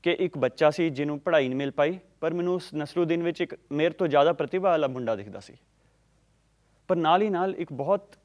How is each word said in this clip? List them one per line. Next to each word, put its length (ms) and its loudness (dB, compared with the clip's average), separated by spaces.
ਕਿ 100 2
ਇੱਕ 260 -2
ਬੱਚਾ 320 2
ਸੀ 200 -2
ਜਿਹਨੂੰ 300 -4
ਪੜ੍ਹਾਈ 280 2
ਨਹੀਂ 100 -4
ਮਿਲ 120 -4
ਪਾਈ, 280 0
ਪਰ 140 -2
ਮੈਨੂੰ 200 -2
ਉਸ 200 -8
ਨਸਰੂਦੀਨ 480 -2
ਵਿੱਚ 180 -4
ਇੱਕ 160 -6
ਮੇਰੇ 220 0
ਤੋਂ 140 -2
ਜ਼ਿਆਦਾ 240 4
ਪ੍ਰਤਿਭਾ 380 -2
ਵਾਲਾ 160 2
ਮੁੰਡਾ 300 -4
ਦਿਖਦਾ 240 -12
ਸੀ। 140 -20
ਪਰ 80 2
ਨਾਲ 260 4
ਹੀ 80 0
ਨਾਲ 260 -2
ਇੱਕ 160 -8
ਬਹੁਤ 520 -2